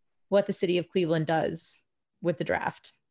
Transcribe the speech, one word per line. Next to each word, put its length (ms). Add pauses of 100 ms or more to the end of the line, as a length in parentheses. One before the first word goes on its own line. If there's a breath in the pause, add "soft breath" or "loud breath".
(300)
what 160
the 80
city 240
of 120
Cleveland 360
does 580 (400)
with 140
the 60
draft. 500 (180)